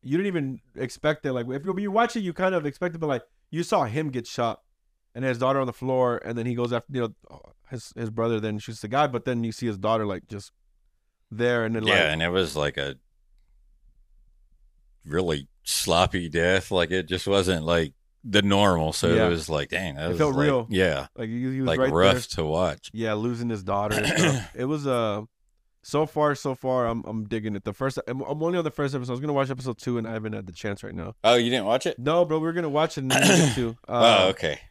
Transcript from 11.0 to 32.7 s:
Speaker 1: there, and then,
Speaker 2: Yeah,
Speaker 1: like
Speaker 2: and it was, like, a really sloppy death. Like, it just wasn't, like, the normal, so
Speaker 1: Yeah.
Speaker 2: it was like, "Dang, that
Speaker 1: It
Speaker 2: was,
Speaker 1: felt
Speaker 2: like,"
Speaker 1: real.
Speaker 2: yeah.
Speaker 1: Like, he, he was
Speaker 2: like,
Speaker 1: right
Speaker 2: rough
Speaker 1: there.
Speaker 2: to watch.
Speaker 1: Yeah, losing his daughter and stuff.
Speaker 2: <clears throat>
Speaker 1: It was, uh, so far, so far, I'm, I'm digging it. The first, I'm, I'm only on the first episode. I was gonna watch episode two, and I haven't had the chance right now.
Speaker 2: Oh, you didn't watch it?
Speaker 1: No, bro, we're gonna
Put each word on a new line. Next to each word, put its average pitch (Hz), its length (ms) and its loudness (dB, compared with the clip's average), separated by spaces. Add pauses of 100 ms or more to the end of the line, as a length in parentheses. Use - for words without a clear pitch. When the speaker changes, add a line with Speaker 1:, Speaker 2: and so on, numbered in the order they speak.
Speaker 1:
there, 117 340 2
and 113 120 0
then, 107 100 0
Speaker 2:
Yeah, 98 80 4
Speaker 1:
like 90 80 6
Speaker 2:
and 78 200 2
it 87 80 2
was, 87 260 0
like, 73 200 0
a 69 200 -6 (2000)
really 78 440 -2 (160)
sloppy 87 640 2
death. 87 420 2
Like, 87 200 2
it 92 180 0
just 90 180 -4
wasn't, 92 380 2
like, 82 280 2 (320)
the 104 180 2
normal, 98 500 4
so - 220 0
Speaker 1:
Yeah. 87 120 4
Speaker 2:
it - 20 2
was 82 200 -2
like, 73 200 -2
"Dang, 85 280 -4
that 76 100 -4
Speaker 1:
It - 40 -2
Speaker 2:
was, 87 80 -2
Speaker 1:
felt 147 160 2
Speaker 2:
like," 139 100 2
Speaker 1:
real. 127 260 0
Speaker 2:
yeah. 87 440 2
Speaker 1:
Like, 113 140 -8
he, 117 120 -6 (140)
he 131 60 -4
was 131 80 0
Speaker 2:
like, 80 100 2
Speaker 1:
right 131 140 2
Speaker 2:
rough 95 360 4
Speaker 1:
there. - 160 -4
Speaker 2:
to - 0 -
watch. 80 480 0
Speaker 1:
Yeah, 110 220 -4
losing 117 360 -2
his 104 120 -6
daughter 104 360 -2
and - 80 0
stuff. 139 440 0
Speaker 2:
<clears throat> - 40 -20
Speaker 1:
It 123 100 -6
was, 143 220 -4
uh, 110 360 0 (600)
so 151 240 0
far, 151 280 2
so 131 200 -4
far, 127 320 0
I'm, 117 180 -2
I'm 110 240 -6
digging 107 260 -4
it. 98 100 -8
The 104 100 -6
first, 131 240 -4 (100)
I'm, 131 140 -6
I'm 151 200 -4
only 170 140 0
on 170 80 0
the 151 60 -2
first 139 240 -4
episode. 127 180 -4
I - 20 -2
was 127 60 -8
gonna 147 140 -2
watch 135 160 0
episode 127 260 -6
two, 123 220 -2
and 113 100 -4
I 113 40 -8
haven't 110 200 -6
had 104 140 -8
the 90 60 -14
chance 101 300 -8
right 90 120 -12
now. 90 280 -10
Speaker 2:
Oh, 117 120 6
you 120 160 4
didn't 117 160 0
watch 120 180 2
it? 165 140 -2
Speaker 1:
No, 156 260 2
bro, 156 160 -2
we're 165 140 -2
gonna 170 160 -2